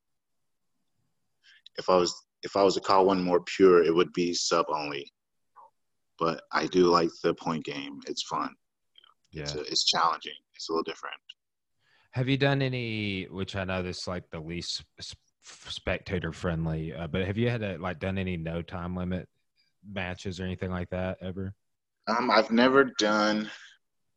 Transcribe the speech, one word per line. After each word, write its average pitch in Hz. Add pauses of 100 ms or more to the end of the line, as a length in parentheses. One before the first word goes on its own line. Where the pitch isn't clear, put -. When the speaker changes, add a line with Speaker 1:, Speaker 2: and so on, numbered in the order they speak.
(1800)
Speaker 1:
if -
I 92
was, 87 (280)
if -
I 98
was 95
to 95
call 95
one 95
more 87
pure, 90
it 80
would 87
be 87
sub 85
only. 73 (1040)
But 82
I 78
do 90
like 85 (120)
the 85
point 80
game. 71
It's -
fun. 71 (760)
It's 73
Speaker 2:
Yeah. 73
Speaker 1:
a, 71
it's -
challenging. 78 (180)
It's -
a 82
little 80
different. - (920)
Speaker 2:
Have 127
you 139
done 139
any, 110
which 92
I 95
know 92
this 90
is, -
like, 90
the 85
least 82 (160)
s-, - (260)
spectator -
friendly, 80
uh, 82
but 92
have 101
you 117
had 117
to, 95
like, 90
done 95
any 92
no 82
time 87
limit 90 (560)
matches 92
or 92
anything 92
like 90
that 92
ever? 95 (500)
Speaker 1:
Um, 120
I've 110
never 131
done 107 (680)